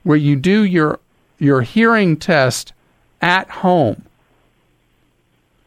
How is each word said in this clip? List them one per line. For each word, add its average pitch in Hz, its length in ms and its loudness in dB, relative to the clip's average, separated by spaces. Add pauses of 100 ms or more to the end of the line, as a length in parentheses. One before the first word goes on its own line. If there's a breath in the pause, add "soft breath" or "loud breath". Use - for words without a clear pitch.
where 147 120 2
you 143 220 0
do 190 260 2
your, 165 380 -2 (380)
your 139 220 2
hearing 214 540 0
test 139 560 -2 (500)
at 180 280 -2
home. 170 560 -2 (1600)